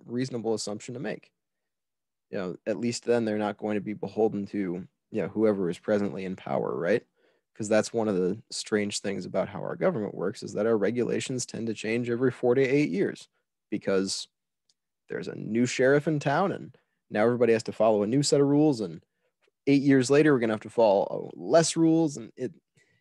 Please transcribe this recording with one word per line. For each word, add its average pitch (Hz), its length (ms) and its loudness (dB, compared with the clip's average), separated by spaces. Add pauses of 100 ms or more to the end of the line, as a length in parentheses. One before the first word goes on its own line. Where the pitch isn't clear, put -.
reasonable 120 500 -4
assumption 107 400 -8
to 127 60 -10
make. - 320 -10 (960)
You - 80 -8
know, 90 180 -6 (100)
at 104 120 -2
least 120 260 -4
then 117 200 2
they're 107 140 -2
not 104 180 -2
going 107 180 -4
to 104 60 -2
be 101 140 -8
beholden 101 540 -2
to, 92 380 -6 (240)
you 107 120 -4
know, 80 60 -4
whoever 104 420 0
is 90 80 -6
presently 101 460 -2
in 92 120 -8
power, 60 420 -4
right? 90 260 0 (520)
'Cause 107 120 -8
that's 107 240 2
one 110 160 0
of 98 80 0
the 92 240 0 (100)
strange 104 500 -4
things 98 260 -6
about 98 220 -4
how 98 120 -12
our 50 160 -8
government 175 380 -2
works, - 280 -6
is - 100 -12
that 107 140 -2
our 113 120 2
regulations 117 680 -2
tend - 220 -8
to 110 80 -4
change 117 340 -4
every 123 220 2
four 123 240 2
to 135 80 4
eight 139 280 2
years 180 380 -4 (420)
because 98 580 -2 (800)
there's - 200 -8
a - 60 -8
new 117 320 0
sheriff 135 400 4
in 156 140 0
town 156 320 0
and - 240 -12 (340)
now 107 140 0
everybody 117 280 4
has 110 120 0
to 98 80 -8
follow 107 300 4
a 98 40 2
new 131 160 2
set 143 180 2
of 143 60 4
rules. 143 340 4
And 82 240 -10 (640)
eight 139 160 4
years 135 280 4
later, 151 220 6
we're 131 60 4
gonna 113 160 0
have 104 60 -4
to 113 100 -14
follow 101 640 2
less 147 420 2
rules, 165 400 2
and 113 200 -14
it, 127 160 -8 (480)